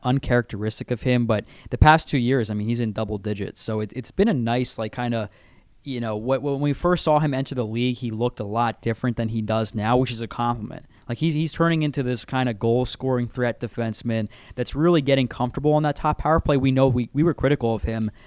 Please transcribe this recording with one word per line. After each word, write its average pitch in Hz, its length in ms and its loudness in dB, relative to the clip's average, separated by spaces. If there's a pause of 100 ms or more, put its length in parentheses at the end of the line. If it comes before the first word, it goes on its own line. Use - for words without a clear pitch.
uncharacteristic 120 880 0
of 120 120 -2
him. 123 240 2
But 107 180 0 (260)
the 120 80 -6
past 156 300 8
two 143 100 0
years, 120 320 2
I 104 40 -2
mean, 104 120 -2
he's 117 140 -2
in 113 120 -2
double 107 260 -4
digits. 98 420 -6
So 107 200 -4
it, 107 140 -6
it's 127 160 -10
been 202 180 2
a 196 60 2
nice, 120 440 -2
like, 110 180 -6
kinda, 117 340 -4 (540)
you 127 160 -6
know, 110 180 -4
wh-, 123 240 0
when 139 180 -2
we 143 140 2
first 175 300 0
saw 151 140 4
him 151 140 2
enter 135 220 -4
the 123 100 -2
league, 120 320 0
he 117 140 -6
looked 113 300 -2
a 107 40 -4
lot 113 380 -2
different 117 340 -2
than 113 140 -2
he 113 100 -2
does 110 340 -2
now, 113 220 2
which 127 140 2
is 113 100 -6
a 113 80 -4
compliment. 120 560 -4 (240)
Like, 117 100 -4
he's, 160 160 2
he's 156 180 0
turning 165 300 2
into 147 200 -2
this 123 220 -2
kinda 127 280 0
goal-scoring 120 760 0
threat 120 320 -2
defenseman 113 680 -4 (260)
that's - 200 -6
really 165 260 4
getting 135 280 2
comfortable 139 440 0
on 151 120 4
that 147 120 0
top 151 220 -2
power 160 220 2
play. 143 160 2
We 131 160 2
know 135 160 4
we, 123 260 0
we 143 80 2
were 165 120 4
critical 139 400 2
of 107 100 -4
him 110 260 -2 (160)